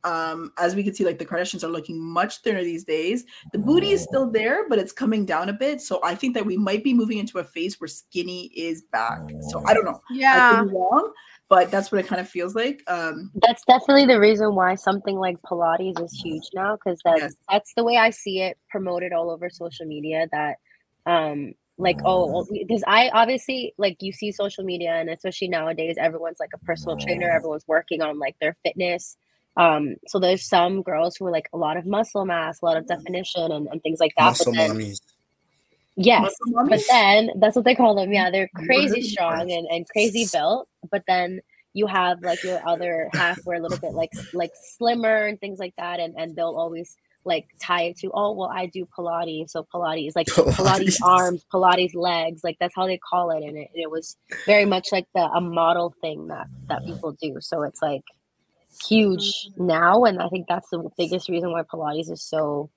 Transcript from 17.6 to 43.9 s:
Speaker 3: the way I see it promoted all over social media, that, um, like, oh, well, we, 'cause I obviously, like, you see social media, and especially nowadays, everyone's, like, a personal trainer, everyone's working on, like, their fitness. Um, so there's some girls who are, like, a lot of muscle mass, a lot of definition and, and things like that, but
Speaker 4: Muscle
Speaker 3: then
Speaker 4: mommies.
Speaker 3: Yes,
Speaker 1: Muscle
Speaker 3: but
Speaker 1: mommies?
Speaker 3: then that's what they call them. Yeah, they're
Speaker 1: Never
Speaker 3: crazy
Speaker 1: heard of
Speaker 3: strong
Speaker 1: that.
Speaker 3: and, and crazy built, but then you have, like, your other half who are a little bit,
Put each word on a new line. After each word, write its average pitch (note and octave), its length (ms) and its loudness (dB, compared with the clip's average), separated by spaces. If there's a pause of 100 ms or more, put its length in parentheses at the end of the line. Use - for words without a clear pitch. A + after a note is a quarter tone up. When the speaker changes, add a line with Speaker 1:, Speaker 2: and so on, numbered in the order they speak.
Speaker 3:
the A#3 80 0
way A#3 140 4
I A3+ 140 6
see F#3+ 300 -6
it F#3 160 -4 (120)
promoted F3+ 440 -4
all E3+ 180 -2
over E3+ 180 -8
social E3+ 380 -12
media, D#3 440 -4
that, D3+ 260 -4 (480)
um, D3+ 480 -2 (240)
like, F3+ 280 0
oh, F#3 260 4
well, F3+ 180 -2
we, G3+ 180 -6
'cause A3 200 -2
I A3+ 220 6
obviously, B3 720 0
like, G3 220 0
you F#3+ 120 -8
see G#3 180 -8
social G3+ 320 -6
media, F3 300 -4
and E3 160 -4
especially F3+ 380 -8
nowadays, E3 520 -4
everyone's, E3 400 -4
like, D#3 140 -8
a E3+ 60 -16
personal D#3+ 380 -6
trainer, F3 320 -2
everyone's D#3+ 380 -2
working D#3+ 360 0
on, D3+ 160 -4
like, C#3 200 -6
their D#3 240 -2
fitness. F3 540 -4 (400)
Um, D3+ 380 4 (120)
so G3 120 -2
there's F#3 280 2
some F#3 360 2
girls E3+ 340 -2
who F#3+ 80 -8
are, F3 60 -2
like, D#3+ 220 -4
a E3 40 -8
lot D#3+ 200 -2
of F3 100 -8
muscle G3+ 380 -2
mass, E3 360 -4
a F3 40 -4
lot E3 120 4
of D#3+ 100 -4
definition F3 640 -4
and, D3 160 -4
and D#3+ 160 -10
things D#3+ 160 -4
like D#3+ 180 4
that, E3 200 6
but D3 100 6
Speaker 4:
Muscle A#2+ 60 0
Speaker 3:
then D#3 160 2
Speaker 4:
mommies. G#2+ 300 -6 (960)
Speaker 3:
Yes, G#3 280 6
Speaker 1:
Muscle G3 220 -4 (240)
Speaker 3:
but G#3+ 100 4
Speaker 1:
mommies? G#3+ 100 0
Speaker 3:
then G#3+ 400 6 (100)
that's G#3+ 160 6
what A#3 100 2
they B3 100 6
call A3+ 200 6
them. G3 180 0
Yeah, F#3 180 2
they're F#3+ 220 0
Speaker 1:
Never E3 120 -10
Speaker 3:
crazy C4+ 240 4
Speaker 1:
heard A#3+ 140 0
of A3+ 60 -6
Speaker 3:
strong E3+ 380 -2
Speaker 1:
that. F3+ 40 -6
Speaker 3:
and, E3+ 180 -4
and E3+ 200 -4
crazy G#3+ 420 0
built, E3+ 360 0 (240)
but G3 160 -4
then F3+ 340 -2 (320)
you G#3 140 0
have, F3+ 360 0
like, F3+ 200 -2
your F3+ 240 -4
other E3+ 480 -2
half F3 280 0
who F3 80 -8
are E3+ 40 -2
a E3+ 40 -4
little E3+ 180 -6
bit, D#3+ 160 -8